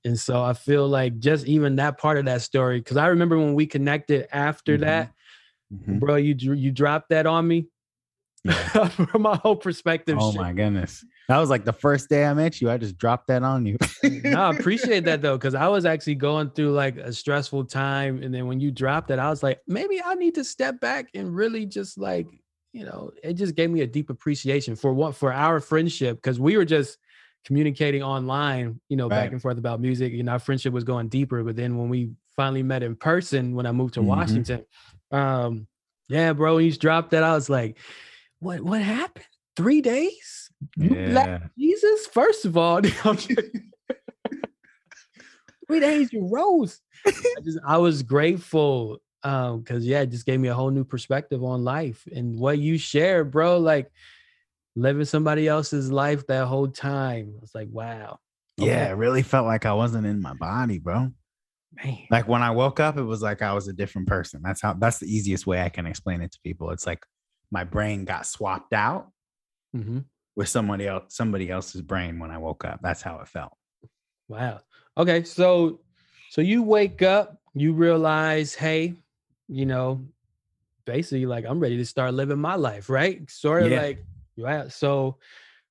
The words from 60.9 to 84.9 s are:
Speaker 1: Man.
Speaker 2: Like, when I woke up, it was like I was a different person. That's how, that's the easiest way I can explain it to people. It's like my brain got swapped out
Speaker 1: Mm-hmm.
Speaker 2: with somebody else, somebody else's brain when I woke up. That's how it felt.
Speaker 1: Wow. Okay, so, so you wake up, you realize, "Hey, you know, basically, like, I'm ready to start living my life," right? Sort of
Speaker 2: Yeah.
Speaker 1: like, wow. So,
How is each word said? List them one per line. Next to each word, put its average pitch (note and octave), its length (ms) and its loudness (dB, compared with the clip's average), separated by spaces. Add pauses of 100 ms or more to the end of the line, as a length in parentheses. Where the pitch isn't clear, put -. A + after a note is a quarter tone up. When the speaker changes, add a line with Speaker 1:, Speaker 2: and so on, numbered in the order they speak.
Speaker 1:
Man. - 400 -10
Speaker 2:
Like, A2+ 160 2
when A#2+ 160 2
I A#2+ 80 0
woke C3 280 0
up, D3+ 180 2
it C3+ 60 -4
was A2 180 -4
like G#2 200 -4
I G2+ 120 -2
was G2+ 140 -4
a G2 60 -10
different F#2+ 340 -6
person. F2 360 -4
That's F#2+ 180 -6
how, G2+ 120 0
that's A2+ 260 0
the D#2+ 80 -10
easiest G2 400 -2
way F2+ 140 0
I F2 80 -2
can E2+ 180 -10
explain F2 340 -6
it E2+ 120 -10
to - 100 -20
people. E2 280 -10
It's F2 160 -8
like E2 180 -8 (460)
my F2+ 140 -4
brain G#2 400 -4
got F2+ 220 -8
swapped - 460 -8
out A2+ 380 -2 (640)
Speaker 1:
Mm-hmm. A#2 280 -8 (340)
Speaker 2:
with G2+ 120 -4
somebody G2+ 380 -2
else, F#2+ 280 -8
somebody G2 360 -4
else's F#2 320 -8
brain F2 360 -6
when E2 120 -12
I E2 80 -12
woke D#2+ 260 -8
up. - 160 -8
That's F2 220 -6
how D#2+ 160 -12
it - 80 -20
felt. - 280 -14 (720)
Speaker 1:
Wow. A2 340 -8 (360)
Okay, E3+ 260 2
so, E3+ 580 2 (480)
so - 120 -2
you A3 220 2
wake G#3 380 4
up, F#3+ 400 2 (120)
you D3+ 200 2
realize, D#3 800 2
"Hey, D#3+ 400 -2 (520)
you C3+ 180 -4
know, C3 420 -2 (800)
basically, C3 400 -4
like, A#2 200 -6
I'm C#3+ 140 -4
ready A#2+ 180 0
to A#2+ 80 -2
start B2+ 280 -2
living C#3 260 -2
my E3+ 160 -2
life," A2 340 -4
right? D#3 400 -2
Sort D#3+ 340 0
of E3+ 80 4
Speaker 2:
Yeah. - 20 2
Speaker 1:
like, C#3+ 320 -4 (320)
wow. C3+ 320 -6
So, C3+ 500 -2 (520)